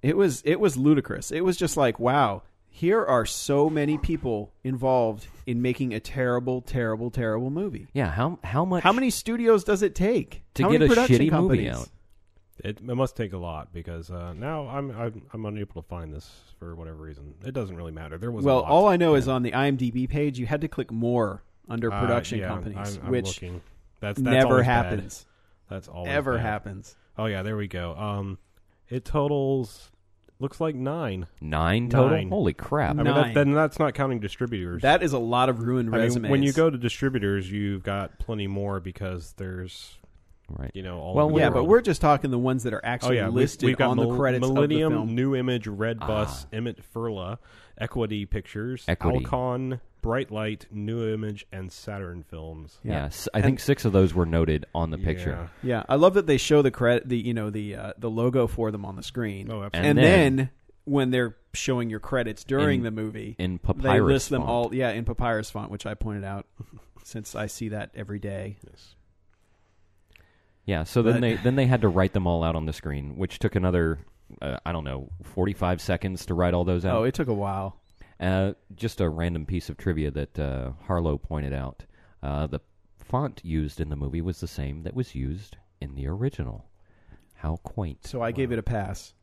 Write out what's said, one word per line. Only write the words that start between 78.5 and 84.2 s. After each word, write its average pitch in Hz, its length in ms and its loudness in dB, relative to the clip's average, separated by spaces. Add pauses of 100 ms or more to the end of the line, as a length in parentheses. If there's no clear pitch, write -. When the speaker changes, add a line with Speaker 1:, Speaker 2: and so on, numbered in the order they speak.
Speaker 2:
just 110 260 -6
a 90 80 2
random 82 360 -2
piece 90 240 -6
of - 80 -10
trivia 78 320 -2
that, 71 300 -6
uh, 65 320 -4 (160)
Harlow 82 300 0
pointed 71 360 -6
out. 65 300 -8 (400)
Uh, 71 240 -2
the 71 140 -6 (360)
font - 460 -6
used 78 360 -4
in 76 100 -4
the 76 60 -4
movie 71 260 -4